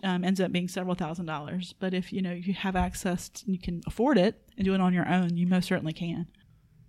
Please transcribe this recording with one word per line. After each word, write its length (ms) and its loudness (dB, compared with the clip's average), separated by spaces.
um, 220 0
ends 160 2
up 120 2
being 160 -2
several 260 -4
thousand 320 -4
dollars. 520 -6
But 160 -2
if, 180 -4
you 100 -4
know, 100 -4
you 220 -4
have 220 -4
access 540 0
to, 200 -8
you 80 0
can 280 -6
afford 320 4
it 220 4
and 80 -2
do 100 2
it 60 2
on 140 4
your 140 2
own, 280 2
you 100 2
most 220 2
certainly 240 0
can. 340 -6